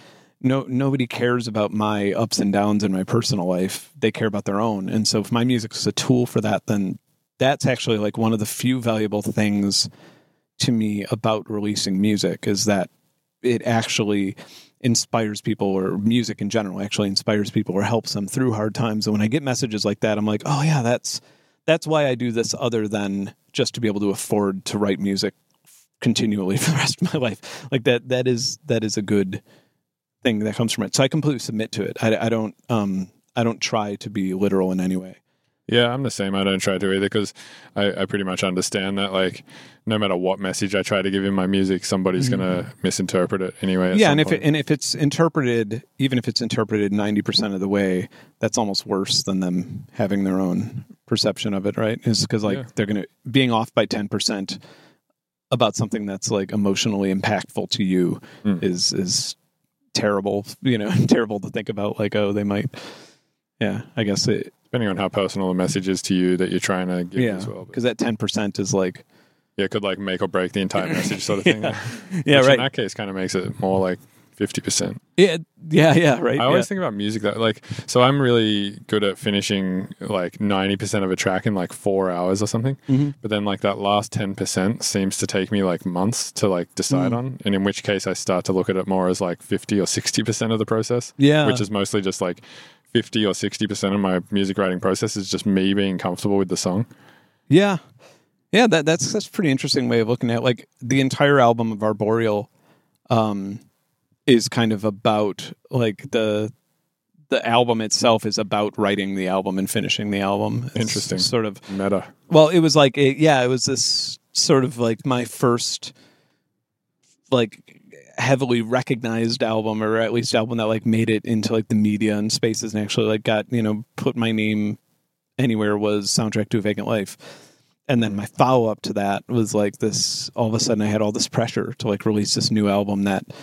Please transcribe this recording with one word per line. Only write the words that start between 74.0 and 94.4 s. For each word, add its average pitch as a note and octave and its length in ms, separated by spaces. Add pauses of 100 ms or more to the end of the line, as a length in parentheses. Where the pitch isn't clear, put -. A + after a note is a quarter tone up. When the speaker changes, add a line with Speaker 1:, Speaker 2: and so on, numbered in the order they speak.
Speaker 2:
fifty - 240
percent. - 420 (140)
Speaker 1:
Yeah, F3 220 (300)
yeah, D#3+ 260
yeah, D3 260
right, A#2+ 200
Speaker 2:
I A#2 40
always E3 220
Speaker 1:
yeah. - 20
Speaker 2:
think G3 100
about D3+ 160
music G#2 280
that, G2+ 180
like, A2 220 (240)
so - 140
I'm C#3 220
really G#2+ 640
good G#2+ 160
at G2 160
finishing, F#2+ 680 (100)
like, F#2+ 420
ninety G2 360
percent G2+ 280
of F#2+ 60
a F#2 60
track F#2 300
in, A2 100
like, F2 160
four F#2+ 360
hours F2+ 320
or G#2 60
something. B2+ 300 (120)
Speaker 1:
Mm-hmm. C#3+ 220 (120)
Speaker 2:
But G#2+ 100
then, G#2 120
like, G2 180
that G2 160
last G2+ 340
ten G2 240
percent F#2+ 480
seems G2 320
to G2+ 100
take F#2+ 240
me, G2+ 140
like, F2+ 200
months F#2 480
to, - 160
like, F2 280
decide - 340
Speaker 1:
Mm. A#2+ 60
Speaker 2:
on. B2+ 280
And G3+ 120
in F#2+ 80
which - 180
case G2 240
I G2 60
start F2+ 320
to - 80
look F#2 180
at F#2+ 60
it F#2+ 100
more F#2 220
as, F2+ 120
like, F2 220
fifty - 380
or F2 80
sixty - 340
percent A2 300
of A2 80
the A2 40
process. A2+ 540
Speaker 1:
Yeah. D3 280
Speaker 2:
Which - 140
is G2+ 120
mostly G2+ 300
just, F#2+ 200
like, F2+ 180 (540)
fifty G#2+ 320
or F#2+ 80
sixty G#2 340
percent G2 260
of G#2 60
my F#2 200 (120)
music G2 260